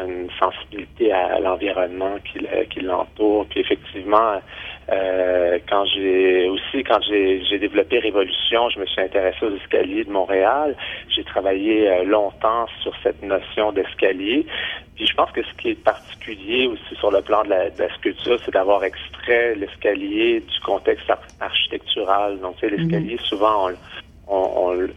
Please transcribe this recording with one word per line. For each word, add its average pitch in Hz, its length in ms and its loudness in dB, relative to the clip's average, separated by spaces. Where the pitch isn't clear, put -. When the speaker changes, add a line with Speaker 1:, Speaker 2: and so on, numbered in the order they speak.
Speaker 1:
une 90 240 -6
sensibilité 101 760 -2
à, 90 240 2
à 87 40 2
l'environnement 92 760 -2
qui - 100 -10
le, 92 260 -2
qui - 140 -10
l'entoure. 98 640 0
Puis - 140 -4
effectivement, 101 800 0
euh, 90 680 2
quand 101 180 2
j'ai 92 640 4
aussi, 98 360 -4
quand 107 240 4
j'ai, 95 360 2
j'ai 101 140 0
développé 101 400 2
Révolution, 110 720 0
je 101 100 -6
me 95 60 -4
suis - 140 -4
intéressé 92 440 0
aux 104 120 0
escaliers 98 480 0
de 101 60 -10
Montréal. 101 680 2
J'ai 98 100 -2
travaillé, 101 680 2
euh, 90 140 4
longtemps 107 640 0
sur 104 200 -6
cette - 200 -2
notion 101 500 0
d'escalier. 98 720 0
Puis - 120 -4
je - 80 0
pense 170 180 2
que 120 100 -4
ce - 200 -12
qui 120 80 0
est - 140 -6
particulier 107 840 -2
aussi 110 320 -6
sur 104 120 2
le 98 120 4
plan 107 220 2
de 101 60 -4
la, 90 200 2
de - 120 -4
la - 140 -2
sculpture, 113 480 0
c'est - 100 -4
d'avoir 95 300 4
extrait 117 720 0
l'escalier 104 840 0
du - 240 -8
contexte 101 460 0
ar-, 104 100 2
architectural. 101 1000 -2
Donc, 92 160 -8
tu 117 120 -2
sais, 101 80 0
l'escalier, 82 380 -2
Speaker 2:
Mhm. 120 60 -6
Speaker 1:
souvent, 104 480 2
on, 90 60 -4
on, 92 420 2
on, 90 240 0